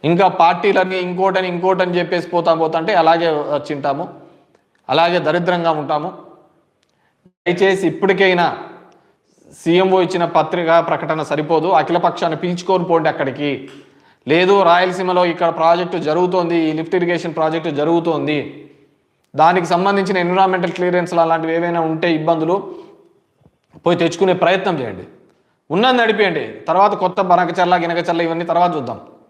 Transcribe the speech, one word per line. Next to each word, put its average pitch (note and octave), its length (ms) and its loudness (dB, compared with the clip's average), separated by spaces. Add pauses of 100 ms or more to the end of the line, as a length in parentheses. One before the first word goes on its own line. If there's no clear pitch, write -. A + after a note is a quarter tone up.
ఇంకా F3 240 4
పార్టీలన్నీ F#3 680 2
ఇంకోటని F#3 500 -2
ఇంకోటని F3+ 500 0
చెప్పేసి F3 300 -4
పోతా E3+ 260 0
పోతా D#3+ 240 -2
అంటే E3 160 -2
అలాగే E3 360 4
వచ్చింటాము, D3 920 -4 (680)
అలాగే E3+ 300 2
దరిద్రంగా E3+ 520 0
ఉంటాము. D3+ 480 -4 (1080)
దయచేసి F#3 600 0
ఇప్పటికైనా F#3 840 0 (920)
సీఎంఓ F#3 420 2
ఇచ్చిన F3 240 0
పత్రికా E3 560 2
ప్రకటన D#3 420 -4
సరిపోదు, D3+ 440 -2
అఖిల E3+ 320 2
పక్షాన్ని E3+ 380 -2
పిలుచుకొని F3 480 -2
పోండి D#3+ 240 0
అక్కడికి. C#3 600 -4 (600)
లేదు, F#3 340 4
రాయలసీమలో F3+ 640 2
ఇక్కడ E3+ 320 0
ప్రాజెక్టు F3 400 2
జరుగుతోంది, F3 600 0
ఈ D#3+ 160 0
లిఫ్ట్ D#3+ 220 -4
ఇరిగేషన్ F3 400 -2
ప్రాజెక్టు D#3+ 360 -2
జరుగుతోంది, D3 1000 -2 (680)
దానికి E3+ 300 4
సంబంధించిన F#3+ 520 0
ఎన్విరాన్మెంటల్ F3+ 540 2
క్లియరెన్స్‌లు F3 480 0
అలాంటివి D#3+ 340 0
ఏవైనా E3+ 260 -2
ఉంటే D#3+ 340 0
ఇబ్బందులు D#3+ 680 -2 (1040)
పోయి F3 120 2
తెచ్చుకునే F3 340 2
ప్రయత్నం F3 480 0
చేయండి. G#2 240 -10 (680)
ఉన్నది B3 280 2
నడిపేయండి, F#3+ 680 -2
తర్వాత G3 260 2
కొత్త F3+ 260 -2
బనకచర్ల, F3+ 540 2
గినకచర్ల E3+ 460 -2
ఇవన్నీ E3 240 -2
తర్వాత E3 320 0
చూద్దాం. A#2+ 240 -8 (300)